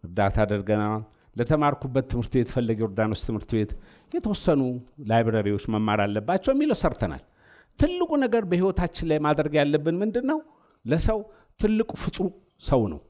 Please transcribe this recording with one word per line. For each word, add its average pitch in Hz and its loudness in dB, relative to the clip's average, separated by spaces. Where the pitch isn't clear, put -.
እርዳታ 98 0
አድርገናል። 107 0
ለተማርኩበት 139 0
ትምህርት 120 -4
ቤት፣ 120 2
ፈለገ 113 -2
ዮርዳኖስ 107 -2
ትምህርት 110 -6
ቤት 107 0
የተወሰኑ 190 0
ላይብረሪዎች 110 2
መማር 107 2
አለባቸው 107 0
የሚለው 285 2
ሰርተናል። - -4
ትልቁ 359 2
ነገር 233 2
በህይወታችን 180 0
ላይ 151 2
ማድረግ 151 0
ያለብን 151 2
ምንድን 220 -2
ነው? 311 0
ለሰው 165 2
ትልቁ 220 2
ፍጡር - -4
ሰው 127 2
ነው። 73 -8